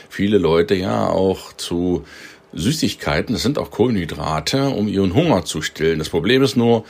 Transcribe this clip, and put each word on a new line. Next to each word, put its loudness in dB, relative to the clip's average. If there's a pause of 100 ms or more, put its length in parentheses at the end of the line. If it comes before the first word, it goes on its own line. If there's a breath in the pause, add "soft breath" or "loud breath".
viele 2
Leute 2
ja 0
auch 0
zu -2 (480 loud breath)
Süßigkeiten, -2
das -4
sind 0
auch -6
Kohlenhydrate, -2
um 0
ihren 0
Hunger 4
zu -6
stillen. -2
Das -6
Problem 2
ist 2
nur, 2